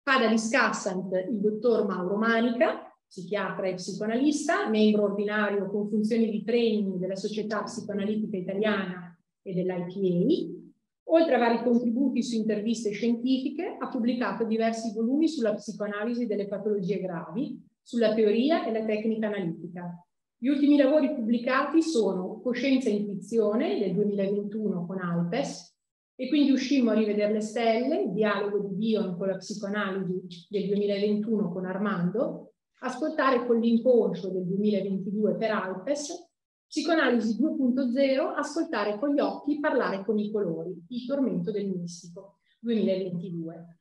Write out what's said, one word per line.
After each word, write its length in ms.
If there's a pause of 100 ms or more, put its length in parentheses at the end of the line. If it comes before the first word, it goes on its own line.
Fa 180
da 100
discussant 840 (160)
il 100
dottor 480
Mauro 300
Manica, 720 (180)
psichiatra 640
e 60
psicoanalista, 920
membro 360
ordinario 680
con 180
funzioni 420
di 120
training 540
della 180
Società 480
Psicoanalitica 720
Italiana 800 (240)
e 140
dell'I 300
P 1200
A. 40
Oltre 240
a 20
vari 240
contributi 640
su 100
interviste 560
scientifiche, 880
ha 100
pubblicato 560
diversi 480
volumi 360
sulla 260
psicoanalisi 720
delle 220
patologie 500
gravi, 640 (180)
sulla 340
teoria 520
e 60
la 120
tecnica 440
analitica. 760 (320)
Gli 120
ultimi 280
lavori 380
pubblicati 680
sono 580
Coscienza 480
e 60
intuizione 840
del 160
duemilaventuno 920
con 120
Alpes, 760 (400)
e 120
quindi 220
uscimmo 400
a 40
rivedere 380
le 80
stelle, 640
il 100
dialogo 460
di 180
Dion 400
con 120
la 80
psicoanalisi 1120
del 180
duemilaventuno 840
con 140
Armando, 800 (360)
ascoltare 640
con 140
l'inconscio 680
del 160
duemilaventidue 920
per 160
Alpes, 800 (340)
psicoanalisi 720
due 180
punto 340
zero, 440
ascoltare 640
con 160
gli 60
occhi, 380
parlare 460
con 140
i 120
colori, 580
il 180
tormento 440
del 160
mistico, 760 (200)
duemilaventidue. 1200